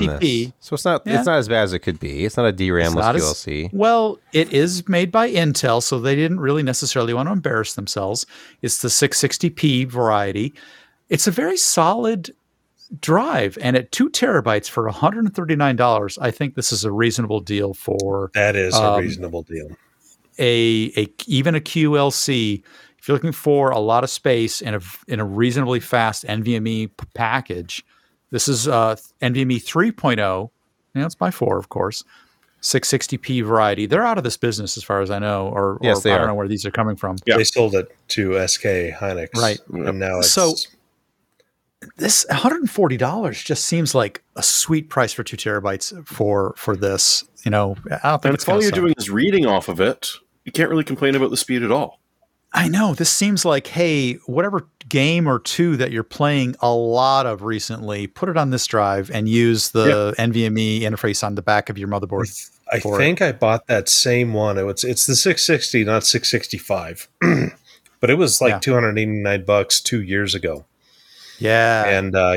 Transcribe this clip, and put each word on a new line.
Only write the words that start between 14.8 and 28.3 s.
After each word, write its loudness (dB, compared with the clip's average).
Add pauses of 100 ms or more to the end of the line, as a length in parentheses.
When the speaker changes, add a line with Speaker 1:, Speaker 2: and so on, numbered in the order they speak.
Speaker 1:
a -4
hundred 0
and -4
thirty-nine 0
dollars, 2
I -2
think -6
this -4
is -2
a -2
reasonable 0
deal -4
for -4
Speaker 3:
That 2
is 0
a 4 (120)
Speaker 1:
um, 2
Speaker 3:
reasonable -6
deal. -12 (680)
Speaker 1:
a, 2
a, 0 (200)
even 2
a -2
Q 0
L 2
C. -2 (340)
If -20
you're 2
looking -2
for 2
a 0
lot 2
of -2
space 0
in -4
a, -4 (260)
in -4
a -2
reasonably 0
fast 0
N -2
V 0
M -4
E -2
p-, -16
package, -4 (460)